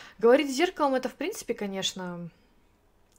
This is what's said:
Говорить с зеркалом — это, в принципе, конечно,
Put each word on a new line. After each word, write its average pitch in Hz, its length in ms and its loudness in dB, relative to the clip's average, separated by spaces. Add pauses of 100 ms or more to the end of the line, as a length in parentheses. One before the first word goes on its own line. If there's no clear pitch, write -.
(180)
Говорить 269 320 6
с 247 60 -4
зеркалом — 302 380 2
это, 254 140 -2
в - 60 -10
принципе, 330 380 -6
конечно, 180 800 -6 (880)